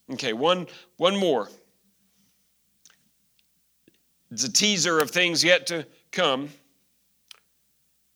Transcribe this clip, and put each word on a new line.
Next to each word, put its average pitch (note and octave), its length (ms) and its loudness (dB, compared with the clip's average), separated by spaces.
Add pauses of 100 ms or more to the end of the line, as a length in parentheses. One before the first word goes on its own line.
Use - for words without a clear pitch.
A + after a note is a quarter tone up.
(120)
Okay, B2+ 220 -4
one, D#3+ 340 0 (300)
one F3+ 180 0
more. D3+ 340 0 (2750)
It's A2+ 120 -6
a B2+ 80 -6
teaser F3 480 2
of D3 120 0
things E3+ 320 2
yet E3+ 240 4
to E3 200 -6 (240)
come. C#3+ 380 0 (1700)